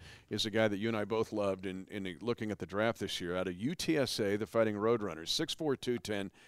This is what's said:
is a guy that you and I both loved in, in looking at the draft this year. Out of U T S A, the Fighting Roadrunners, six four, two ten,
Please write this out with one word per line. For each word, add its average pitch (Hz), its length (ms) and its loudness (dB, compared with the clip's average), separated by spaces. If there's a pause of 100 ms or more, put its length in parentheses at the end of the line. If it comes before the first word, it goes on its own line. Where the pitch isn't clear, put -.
(280)
is 107 180 0
a 107 40 0
guy 110 180 6
that 101 100 0
you 110 100 0
and 113 80 0
I 104 80 0
both 113 280 0
loved 98 340 0
in, 92 240 -6
in 92 300 -6
looking 113 300 -2
at 98 80 -2
the 90 80 -6
draft 107 340 0
this 98 200 -4
year. 87 160 -2
Out 92 120 0
of 90 60 -4
U 107 200 -2
T 160 220 0
S 127 240 0
A, 104 160 2
the 104 100 -2
Fighting 110 300 2
Roadrunners, 101 520 0
six - 260 -2
four, 147 220 0
two 120 220 -2
ten, 98 320 -2 (180)